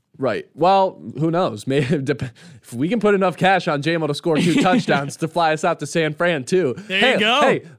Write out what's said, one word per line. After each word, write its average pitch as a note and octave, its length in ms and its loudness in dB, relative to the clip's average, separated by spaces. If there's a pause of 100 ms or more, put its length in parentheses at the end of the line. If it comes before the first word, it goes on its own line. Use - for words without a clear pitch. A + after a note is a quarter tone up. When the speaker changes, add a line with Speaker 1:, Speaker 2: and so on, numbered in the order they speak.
(160)
Speaker 1:
Right. A2+ 380 -2
Well, F#3+ 460 2 (180)
who D#3+ 120 0
knows? D3+ 360 -2
<laughs> C3 60 -2
Maybe C#3 260 0
dep-, C#3 240 -4
if - 500 -16
we B2+ 160 -4
can A3+ 100 0
put G#3 160 2
enough F#3+ 220 0
cash F#3 320 2
on C#3+ 140 -2
J E3 160 0
Mo D#3 80 -2
to C#3+ 80 -2
score D#3+ 240 0
two E3+ 160 2
Speaker 2:
<laughs> F#3+ 80 2
Speaker 1:
touchdowns D3+ 560 0
to D#3+ 100 -4
fly E3 240 0
us D#3 120 -4
out E3 160 0
to D3 60 -8
San D#3 280 -2
Fran E3 300 0
too. D#3+ 300 0 (140)
Speaker 2:
There F#3+ 100 -2
Speaker 1:
Hey, A#3+ 140 4
Speaker 2:
you G3 80 0
go. A#3 220 2
Speaker 1:
hey, B3 200 2 (160)